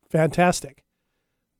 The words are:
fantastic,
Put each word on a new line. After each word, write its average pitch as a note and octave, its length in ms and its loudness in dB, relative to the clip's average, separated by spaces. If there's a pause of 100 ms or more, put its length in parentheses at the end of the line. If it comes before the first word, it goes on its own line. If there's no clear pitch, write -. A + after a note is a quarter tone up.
fantastic, E3+ 760 -2 (760)